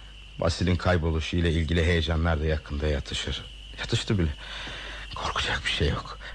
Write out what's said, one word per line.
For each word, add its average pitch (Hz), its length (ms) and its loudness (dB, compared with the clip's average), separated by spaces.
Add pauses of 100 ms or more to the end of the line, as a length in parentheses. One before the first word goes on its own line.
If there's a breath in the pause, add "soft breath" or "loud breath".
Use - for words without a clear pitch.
(380 loud breath)
Basil'in 87 380 4
kayboluşu 82 600 2
ile 85 160 4
ilgili 82 340 2
heyecanlar 82 540 4
da 78 60 0
yakında 73 400 0
yatışır. - 580 -2 (340)
Yatıştı - 400 0
bile. 82 120 4 (840 loud breath)
Korkacak - 500 -2
bir - 60 -2
şey - 180 2
yok. - 300 -4 (160 loud breath)